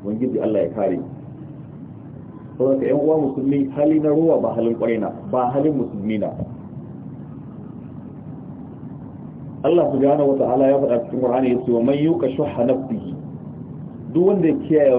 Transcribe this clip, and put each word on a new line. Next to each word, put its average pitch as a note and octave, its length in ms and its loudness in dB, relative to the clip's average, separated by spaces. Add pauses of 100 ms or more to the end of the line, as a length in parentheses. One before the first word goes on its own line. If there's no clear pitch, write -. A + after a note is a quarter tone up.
Ubangiji A2+ 360 -2
Allah G2+ 240 2
ya E2 60 0
kare. F#2+ 300 0 (1600)
Saboda C3+ 220 4
ka C3 60 0
ƴan C#3 140 2
uwa D#3 180 4
musulmi, C#3 480 2 (100)
hali D3+ 240 4
na D3+ 100 2
ruwa D#3 300 4
ba A2+ 160 0
halin A#2 220 2
ƙwarai A#2 220 0
na, F#2+ 100 -2 (220)
ba B2+ 200 0
halin C#3+ 240 2
musulmi G#2+ 440 -2
na. F2+ 100 -2 (3250)
Allah D#3+ 280 4
subhanahu C#3 420 4
wa C3+ 40 0
ta'ala C3 300 4
ya C#3 100 6
faɗa B2 280 2
cikin - 160 -4
Qur'ani, B2+ 280 2
yace, B2 220 2
"Wa A#2 100 4
man C3+ 160 4
yuqa D#3 320 2
shuhha C#3 360 0
nafsihi." G2+ 480 -2 (1000)
Duk F3 140 6
wanda F#3+ 200 4
ya C#3+ 80 4
kiyaye C#3+ 420 6